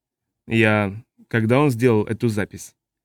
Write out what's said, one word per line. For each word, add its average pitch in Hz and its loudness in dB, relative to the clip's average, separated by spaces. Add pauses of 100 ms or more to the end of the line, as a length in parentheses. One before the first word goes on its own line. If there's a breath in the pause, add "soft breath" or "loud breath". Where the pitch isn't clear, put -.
(480)
«Я... 107 0 (320)
Когда 117 0
он 151 4
сделал 113 0
эту 113 -4
запись?» - -8 (300)